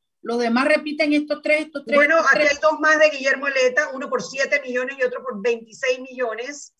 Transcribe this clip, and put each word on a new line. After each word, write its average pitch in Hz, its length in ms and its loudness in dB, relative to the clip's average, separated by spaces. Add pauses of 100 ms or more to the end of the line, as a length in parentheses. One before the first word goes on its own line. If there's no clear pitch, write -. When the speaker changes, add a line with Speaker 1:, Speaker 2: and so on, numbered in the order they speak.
(220)
Speaker 1:
Los 233 180 -4
demás 240 260 0
repiten 302 460 0
estos 294 300 0
tres, 302 240 0
estos - 200 -12
tres, 269 120 2
Speaker 2:
Bueno, 302 180 4
Speaker 1:
estos 311 160 4
Speaker 2:
aquí 302 100 4
Speaker 1:
tres. 294 100 2
Speaker 2:
hay 294 100 -2
dos 311 180 2
más 311 200 4
de 311 100 8
Guillermo 269 380 -2
Eleta, 269 460 2
uno 262 160 -8
por 240 140 -2
siete 277 380 -2
millones 254 360 -6
y 262 60 0
otro 247 180 -4
por 226 200 -10
veintiséis 247 580 -2
millones. 254 800 -8